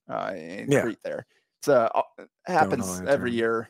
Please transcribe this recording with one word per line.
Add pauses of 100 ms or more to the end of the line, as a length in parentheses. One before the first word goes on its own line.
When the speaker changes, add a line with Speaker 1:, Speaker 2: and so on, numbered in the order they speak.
Speaker 1:
uh,
in
Speaker 2:
Yeah.
Speaker 1:
Crete
there. (380)
So,
uh, (180)
it (200)
happens
Speaker 2:
Doane
Hall
Speaker 1:
every
Speaker 2:
tournament.
Speaker 1:
year.